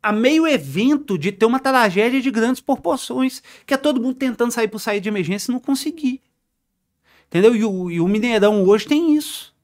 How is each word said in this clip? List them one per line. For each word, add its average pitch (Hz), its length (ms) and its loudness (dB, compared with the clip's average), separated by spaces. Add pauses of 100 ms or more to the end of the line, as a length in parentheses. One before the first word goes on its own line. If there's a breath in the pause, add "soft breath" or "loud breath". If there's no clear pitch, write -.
a 208 40 2
meio 285 360 2
evento 214 680 0
de 160 140 -2
ter 208 140 0
uma 254 140 2
tragédia 247 640 2
de 254 100 -2
grandes 233 300 0
proporções, - 800 -4 (220 loud breath)
que - 80 -2
é 247 40 0
todo 262 240 0
mundo 262 140 -4
tentando 240 360 -2
sair 226 160 -2
por 220 120 -10
saída 208 220 -4
de 208 80 -4
emergência 202 420 -4
e - 20 -2
não 254 60 -4
conseguir. 277 640 -4 (1040 soft breath)
Entendeu? 214 280 4
E 214 100 0
o, 185 260 -4
e 170 80 -2
o 170 80 2
Mineirão 214 560 2
hoje 202 240 4
tem 302 280 2
isso. - 380 -6 (100)